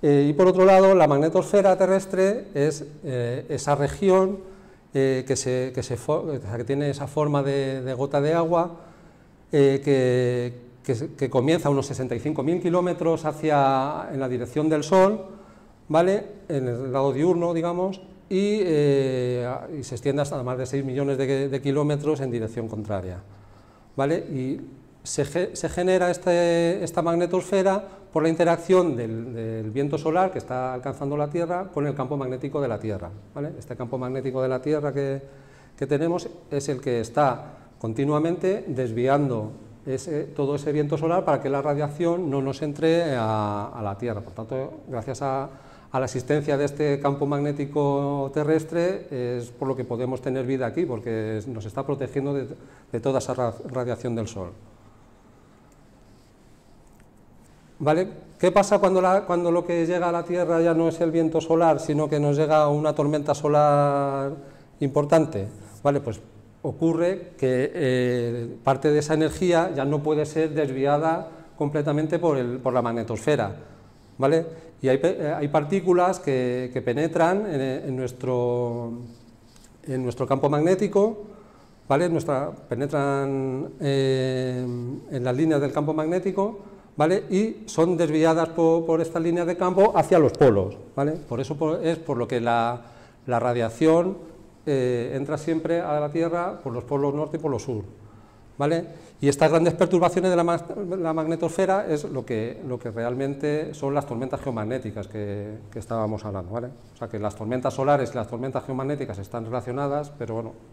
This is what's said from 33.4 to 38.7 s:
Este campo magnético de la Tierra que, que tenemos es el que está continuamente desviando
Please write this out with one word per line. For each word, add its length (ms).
Este 180
campo 220
magnético 440
de 60
la 140
Tierra 300
que, 300
que 100
tenemos 400
es 200
el 120
que 200
está 520
continuamente 880
desviando 840